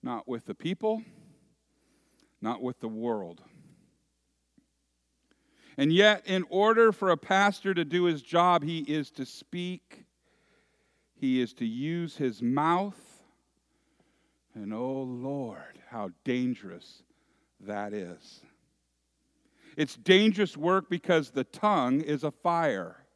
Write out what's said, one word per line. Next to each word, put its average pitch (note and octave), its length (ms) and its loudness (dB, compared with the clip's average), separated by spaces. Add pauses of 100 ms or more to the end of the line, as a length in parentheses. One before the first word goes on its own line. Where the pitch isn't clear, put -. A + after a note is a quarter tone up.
Not B2 260 -8
with A#2+ 180 -8
the C#3+ 80 -10
people, A3 480 -4 (1400)
not A2+ 220 -6
with B2 180 -8
the A2+ 80 -10
world. A2 540 -6 (2250)
And D3 160 2
yet, G3+ 340 6
in F#3+ 240 0
order A3 420 6
for F#3 180 0
a E3 60 4
pastor G3 580 0
to F3 100 0
do E3+ 200 0
his D#3 180 0
job, E3+ 400 4
he D#3+ 180 -4
is D3 320 -4
to C3 140 -8
speak, - 760 -10 (1120)
he B2+ 260 0
is A#2+ 140 -2
to A#2+ 120 -6
use D3+ 500 -4
his A#2 240 -4
mouth, D#3+ 600 0 (1500)
and G#2 180 -10
oh C3 300 -6
Lord, B2+ 760 -10 (100)
how G#2 200 -8 (140)
dangerous B2 800 -6 (580)
that G#2 320 -8
is. F2+ 480 -12 (1400)
It's D3+ 180 -2
dangerous F#3+ 600 4
work F3 340 0
because E3 400 0
the C3 140 -2
tongue D3 560 2
is D3 240 -4
a D3 80 -4
fire. D3+ 720 -2 (120)